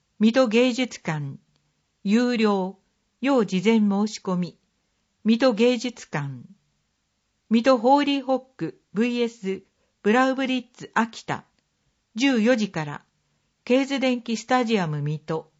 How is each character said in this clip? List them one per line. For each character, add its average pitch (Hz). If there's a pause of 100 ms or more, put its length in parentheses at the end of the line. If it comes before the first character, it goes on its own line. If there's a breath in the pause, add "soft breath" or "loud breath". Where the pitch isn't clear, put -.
(180)
水 220
戸 262
芸 240
術 240
館。 147 (640)
有 240
料。 196 (420)
要 254
事 185
前 226
申 208
し -
込 185
み。 175 (640)
水 226
戸 262
芸 240
術 240
館。 139 (1080)
水 226
戸 262
ホ 254
ー 285
リ 277
ー 262
ホ 262
ッ 254 (140)
ク - (120)
ブ 220
イ 240
エ 233
ス 190 (400)
ブ 208
ラ 262
ウ -
ブ 269
リ 254
ッ -
ツ -
秋 226
田。 - (720)
十 247
四 240
時 208
か 160
ら。 143 (600)
ケ 254
ー 269
ズ 277
電 254
気 233
ス -
タ 254
ジ 220
ア 180
ム 151
水 151
戸。 -